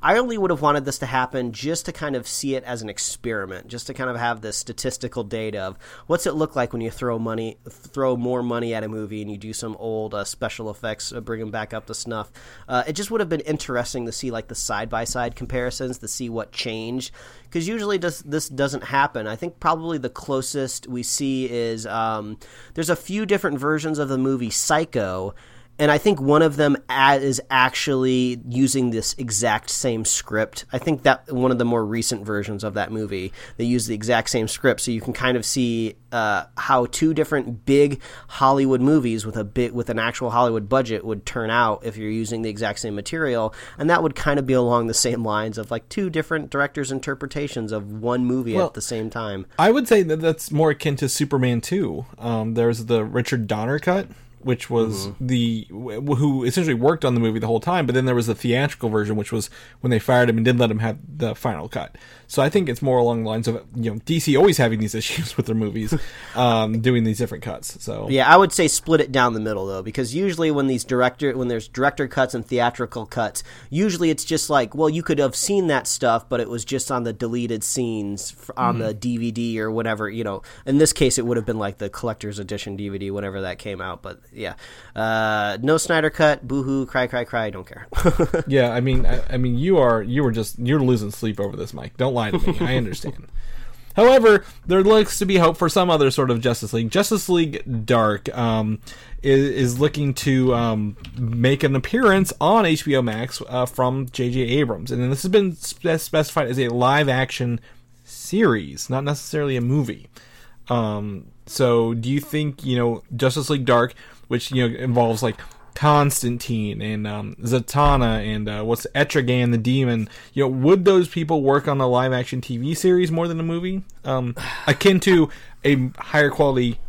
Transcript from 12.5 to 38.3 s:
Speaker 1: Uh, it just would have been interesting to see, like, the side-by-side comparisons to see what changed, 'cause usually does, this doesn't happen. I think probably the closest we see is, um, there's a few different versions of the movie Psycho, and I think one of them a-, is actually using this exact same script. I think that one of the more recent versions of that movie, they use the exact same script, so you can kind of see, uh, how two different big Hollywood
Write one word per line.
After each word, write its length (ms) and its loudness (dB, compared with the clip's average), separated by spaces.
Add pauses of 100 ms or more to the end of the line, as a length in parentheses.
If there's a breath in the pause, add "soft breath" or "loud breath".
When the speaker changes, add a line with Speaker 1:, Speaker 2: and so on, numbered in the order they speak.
Speaker 1:
Uh, 180 0
it 80 -6
just 180 -6
would 100 0
have 80 -2
been 120 -2
interesting 640 -4
to 60 -8
see, 200 -8
like, 160 -8
the 80 -12
side-by-side 800 -4
comparisons 640 -6
to 80 -12
see 220 -8
what 220 -8
changed, 600 -6 (400 loud breath)
'cause 160 -4
usually 320 -2
does, 240 -6
this 260 -4
doesn't 360 -2
happen. 420 0
I 80 -6
think 240 -10
probably 400 -2
the 100 -6
closest 760 -6
we 160 -6
see 420 -2
is, 400 -4
um, 520 -4 (360 loud breath)
there's 160 -4
a 60 4
few 320 -6
different 320 0
versions 400 -2
of 100 -2
the 80 0
movie 320 0
Psycho, 840 -2 (440 soft breath)
and 140 4
I 60 6
think 240 2
one 200 6
of 140 4
them 220 4 (120)
a-, 320 6
is 200 0 (100)
actually 960 2
using 440 2
this 260 -2
exact 520 -2
same 360 -2
script. 680 -2
I 60 -4
think 260 -2
that 260 2
one 220 2
of 60 0
the 80 0
more 200 0
recent 400 -4
versions 380 -6
of 120 -6
that 180 -4
movie, 400 -6 (240 loud breath)
they 80 -2
use 200 0
the 80 -4
exact 360 -2
same 180 0
script, 320 0
so 120 -4
you 100 -4
can 100 -6
kind 240 0
of 100 -2
see, 500 -2 (180)
uh, 320 -2 (100)
how 300 2
two 280 0
different 520 -2
big 340 4 (300 loud breath)
Hollywood 500 4